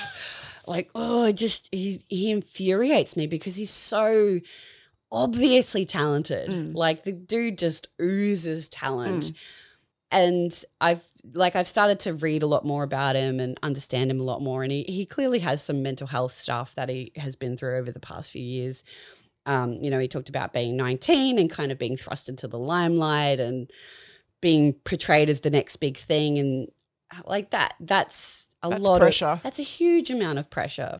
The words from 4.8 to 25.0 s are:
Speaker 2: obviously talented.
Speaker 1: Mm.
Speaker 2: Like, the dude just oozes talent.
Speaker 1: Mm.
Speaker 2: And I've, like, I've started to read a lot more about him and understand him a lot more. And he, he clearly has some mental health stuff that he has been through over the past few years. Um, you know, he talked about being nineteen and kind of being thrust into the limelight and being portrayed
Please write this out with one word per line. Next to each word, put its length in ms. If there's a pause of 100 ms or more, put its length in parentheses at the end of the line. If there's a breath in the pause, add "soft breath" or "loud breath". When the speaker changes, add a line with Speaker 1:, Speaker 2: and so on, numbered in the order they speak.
Speaker 2:
obviously 760
talented. 640
Speaker 1:
Mm. 240
Speaker 2:
Like, 300
the 80
dude 460
just 300 (120)
oozes 680
talent. 560
Speaker 1:
Mm. 100 (760 loud breath)
Speaker 2:
And 540 (160)
I've, 240 (300)
like, 200
I've 140
started 320
to 140
read 280
a 40
lot 180
more 180
about 320
him 260
and 220
understand 480
him 100
a 40
lot 160
more. 220
And 100
he, 120
he 200
clearly 360
has 220
some 200
mental 240
health 260
stuff 440
that 120
he 280
has 200
been 200
through 220
over 140
the 80
past 300
few 120
years. 420 (600 loud breath)
Um, 380
you 80
know, 80
he 100
talked 200
about 240
being 240
nineteen 640
and 120
kind 220
of 60
being 180
thrust 320
into 200
the 100
limelight 840
and 300 (680 loud breath)
being 340 (100)
portrayed 440